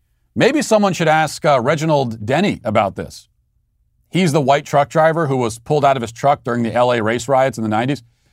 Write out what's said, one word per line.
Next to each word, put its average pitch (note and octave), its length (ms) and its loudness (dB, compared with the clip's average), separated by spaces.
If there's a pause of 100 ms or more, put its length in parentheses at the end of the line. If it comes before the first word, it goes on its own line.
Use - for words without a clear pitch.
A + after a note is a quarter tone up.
(340)
Maybe C4 280 2
someone G#3 320 2
should E3 140 0
ask, D#3 360 0
uh, C#3+ 160 2
Reginald C3+ 640 -2
Denny D3 400 -2
about G#2 320 0
this. - 320 -14 (800)
He's E3+ 240 0
the D#3+ 80 2
white C#3 240 2
truck C#3+ 240 0
driver D#3+ 380 2
who C3+ 100 -2
was A#2 220 -2
pulled D3 260 -2
out C3+ 120 4
of A#2+ 40 -6
his A2+ 120 -8
truck C#3+ 300 -2
during A#2+ 200 -4
the A2+ 100 -4
L B2 180 2
A A#2+ 120 0
race A2+ 260 -2
riots C3 300 0
in A2 40 -6
the G#2+ 60 -4
nineties A#2+ 340 -2 (300)